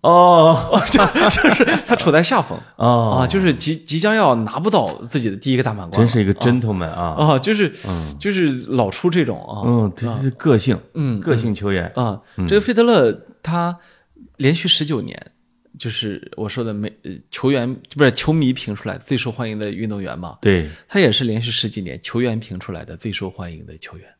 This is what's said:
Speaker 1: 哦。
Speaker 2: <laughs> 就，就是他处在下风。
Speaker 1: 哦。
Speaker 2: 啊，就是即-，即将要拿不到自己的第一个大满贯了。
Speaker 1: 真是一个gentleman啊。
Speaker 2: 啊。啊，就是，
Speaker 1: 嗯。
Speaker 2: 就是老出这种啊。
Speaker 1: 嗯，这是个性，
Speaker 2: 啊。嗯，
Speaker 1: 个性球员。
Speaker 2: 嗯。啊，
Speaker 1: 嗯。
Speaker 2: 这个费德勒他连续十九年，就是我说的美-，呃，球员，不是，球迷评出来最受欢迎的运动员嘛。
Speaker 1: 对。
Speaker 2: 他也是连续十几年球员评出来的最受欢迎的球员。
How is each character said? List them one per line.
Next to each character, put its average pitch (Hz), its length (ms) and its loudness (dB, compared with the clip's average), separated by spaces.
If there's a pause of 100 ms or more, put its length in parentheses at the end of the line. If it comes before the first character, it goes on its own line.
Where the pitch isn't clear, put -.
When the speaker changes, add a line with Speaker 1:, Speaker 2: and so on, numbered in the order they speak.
Speaker 1:
哦。 170 800 6
Speaker 2:
<laughs> - 60 -2
就， 214 180 4 (240)
就 - 240 4
是 - 120 4 (200)
他 240 100 2
处 - 160 0
在 156 120 4
下 202 180 0
风。 92 160 -8 (200)
Speaker 1:
哦。 117 440 2
Speaker 2:
啊， 127 60 2
就 196 120 0
是 180 140 4
即-， 151 220 -2 (100)
即 156 140 -4
将 208 160 2
要 180 200 4
拿 113 240 -4
不 185 100 -2
到 160 180 2 (200)
自 135 120 -2
己 113 100 -2
的 98 60 -4
第 131 180 -2
一 127 40 2
个 127 40 2
大 117 120 -2
满 95 160 -10
贯 - 20 -12
了。 95 60 -2
Speaker 1:
真 113 100 6
是 117 140 2
一 101 40 2
个 98 100 2
gentleman 110 540 0
啊。 82 280 -4
Speaker 2:
啊。 151 160 2
啊， 135 60 2
就 196 140 0
是， 202 180 0 (160)
Speaker 1:
嗯。 80 320 -6
Speaker 2:
就 202 120 -4
是 185 160 0 (220)
老 120 200 0
出 175 200 -2
这 170 140 2
种 117 220 -4
啊。 104 200 -10
Speaker 1:
嗯， 117 300 2
这 117 160 -6 (100)
是 135 100 0
个 131 260 2
性， 120 180 2
Speaker 2:
啊。 - 60 -10 (140)
嗯， 131 240 -2
Speaker 1:
个 143 160 0
性 113 180 -2
球 101 180 -4
员。 87 240 -2
Speaker 2:
嗯。 123 120 -2
啊， 101 140 -6 (160)
Speaker 1:
嗯。 90 100 -2
Speaker 2:
这 - 80 2
个 208 60 4
费 233 120 -2
德 220 80 2
勒 196 300 4 (320)
他 170 340 -4 (600)
连 139 180 2
续 165 120 -6
十 - 160 2
九 147 180 -2
年， - 300 -14 (460)
就 - 140 -8
是 - 440 -8
我 107 140 -6
说 123 140 -6
的 113 100 -6
美-， 104 180 -6 (120)
呃， - 80 -12 (180)
球 - 220 -2
员， 127 240 -2 (200)
不 143 80 4
是， 131 80 6
球 156 220 -2
迷 151 180 2
评 113 240 -6
出 101 140 -10
来 98 80 -8
最 - 180 -4
受 123 160 -4
欢 117 160 -8
迎 107 120 -8
的 104 120 -6
运 101 160 -6
动 104 140 -6
员 71 160 -10
嘛。 87 240 -14
Speaker 1:
对。 90 260 2 (200)
Speaker 2:
他 - 120 0
也 147 120 6
是 117 140 0
连 113 140 -2
续 117 120 -6
十 110 180 -2
几 104 120 -8
年 80 200 -10
球 - 180 -4
员 117 200 -2
评 92 200 -12
出 - 120 -12
来 82 120 -10
的 82 140 -16
最 107 140 -8
受 95 180 -8
欢 87 220 -12
迎 80 140 -16
的 78 120 -20
球 - 200 -18
员。 90 100 -20 (120)